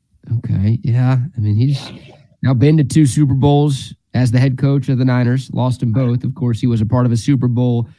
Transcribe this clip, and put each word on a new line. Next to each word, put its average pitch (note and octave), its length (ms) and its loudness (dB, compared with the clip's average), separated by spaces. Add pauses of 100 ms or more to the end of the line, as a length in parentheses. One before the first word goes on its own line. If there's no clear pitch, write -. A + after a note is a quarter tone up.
(380)
Okay, G#2 460 -2
yeah. B2+ 340 0 (180)
I - 40 -10
mean, G#2 160 0
he's C3+ 240 0 (640)
now C3 100 2
been D3 240 4
to D3+ 60 4
two D3+ 240 2
Super C3+ 260 2
Bowls C#3+ 600 0 (200)
as B2 180 0
the B2 80 2
head C3 180 0
coach C#3 300 0
of C3 120 0
the B2+ 60 0
Niners, B2 460 0
lost B2 280 -2
them A#2 140 -2
both. B2 300 0
Of B2+ 120 -4
course, A#2 240 -2
he C3 80 -2
was A#2 120 0
a G#2+ 60 0
part B2 220 0
of A#2 40 0
a A#2 60 0
Super B2+ 300 0
Bowl A#2+ 520 -2